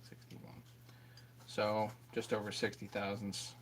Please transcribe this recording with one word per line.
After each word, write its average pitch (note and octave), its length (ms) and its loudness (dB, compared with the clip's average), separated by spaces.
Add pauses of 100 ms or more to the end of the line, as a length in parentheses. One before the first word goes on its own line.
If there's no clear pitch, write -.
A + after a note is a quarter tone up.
Sixty-one. - 540 -14 (840)
So G#2+ 440 4 (240)
just A2+ 180 2
over G#2+ 200 2
sixty G#2 340 0
thousandths. G2+ 760 -2